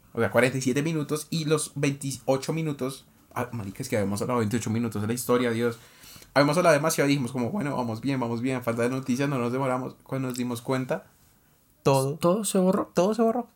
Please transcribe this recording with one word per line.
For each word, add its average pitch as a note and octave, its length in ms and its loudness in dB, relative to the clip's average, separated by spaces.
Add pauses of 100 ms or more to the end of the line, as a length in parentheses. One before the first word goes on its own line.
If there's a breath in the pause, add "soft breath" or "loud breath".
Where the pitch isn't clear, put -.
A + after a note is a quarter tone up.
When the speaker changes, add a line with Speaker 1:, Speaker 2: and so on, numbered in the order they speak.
(140)
Speaker 1:
o A#2 60 -4
sea, A2 120 2
cuarenta B2 260 2
y B2+ 40 -4
siete B2+ 220 0
minutos, D3+ 460 -4
y E3 160 -4
los D3+ 300 0
veintiocho C#3 760 -2
minutos, D3 520 -4 (280)
ah, A#2+ 180 -4
marica, G2+ 300 -8
es B2+ 80 -8
que B2 80 -2
habíamos G2+ 240 0
hablado B2 180 0
veintiocho A2 300 0
minutos A2 320 -2
de G#2+ 60 -4
la A2+ 60 -2
historia, B2 380 2
Dios. A#2 280 0 (540 loud breath)
Habíamos D3 240 4
hablado F3 160 6
demasiado D3 360 2
y C#3 40 4
dijimos B2+ 180 0
como, B2 180 -2
bueno, D3 260 -2
vamos A#2 260 -2
bien, C3+ 180 -2
vamos A#2 220 -2
bien, B2+ 220 -2
falta A#2 200 0
de B2 60 2
noticias, C3 380 0
no C#3 100 0
nos A#2+ 140 0
demoramos. C3 520 -2
Cuando C3+ 260 -4
nos B2 80 -6
dimos B2 240 -4
cuenta, C3 440 -2 (760)
todo C#3 320 4
Speaker 2:
Todo F#3 300 2
se - 120 0
borró. F#3+ 360 2
Speaker 1:
todo F#3+ 220 4
se A#3 60 2
borró. A3+ 340 0